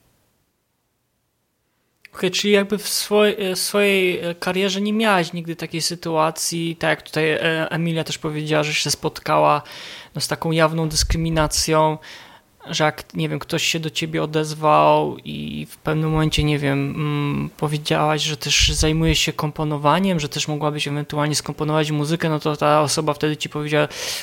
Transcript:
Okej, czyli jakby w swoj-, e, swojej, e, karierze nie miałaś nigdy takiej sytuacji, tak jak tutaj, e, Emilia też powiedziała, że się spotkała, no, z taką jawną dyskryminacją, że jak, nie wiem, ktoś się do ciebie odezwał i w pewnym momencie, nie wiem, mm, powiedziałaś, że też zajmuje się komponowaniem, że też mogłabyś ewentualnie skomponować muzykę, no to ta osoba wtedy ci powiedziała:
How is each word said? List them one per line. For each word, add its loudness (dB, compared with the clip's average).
Okej, -2
czyli 2
jakby 2
w -6
swoj-, 2
e, -2
swojej, 2
e, -4
karierze -2
nie 0
miałaś 2
nigdy -6
takiej -6
sytuacji, -2
tak -2
jak 0
tutaj, 0
e, 0
Emilia -2
też -6
powiedziała, -2
że -2
się 0
spotkała, 2
no, -6
z -6
taką -2
jawną 2
dyskryminacją, 2
że 0
jak, -2
nie -2
wiem, -4
ktoś -4
się 0
do -4
ciebie -4
odezwał 4
i -8
w -20
pewnym 0
momencie, 2
nie 2
wiem, 0
mm, -2
powiedziałaś, 0
że -4
też 2
zajmuje 2
się 0
komponowaniem, 0
że -4
też -4
mogłabyś -2
ewentualnie -2
skomponować 0
muzykę, 0
no 0
to 0
ta 4
osoba 0
wtedy 0
ci -6
powiedziała: 0